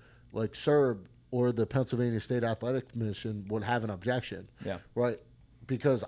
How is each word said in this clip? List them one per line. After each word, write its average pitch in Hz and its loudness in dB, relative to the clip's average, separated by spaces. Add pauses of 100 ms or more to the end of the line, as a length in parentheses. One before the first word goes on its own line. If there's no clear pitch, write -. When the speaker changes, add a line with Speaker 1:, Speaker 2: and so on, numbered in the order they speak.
(320)
Speaker 1:
like, 107 -2
serb 131 2 (240)
or 123 4
the 110 2
Pennsylvania 120 0
State 123 0
Athletic 120 -2
Commission 107 -4
would 107 -2
have 117 0
an 110 -4
objection. 101 -4 (160)
Speaker 2:
Yeah. 98 -6 (160)
Speaker 1:
Right? 120 0 (480)
Because 131 2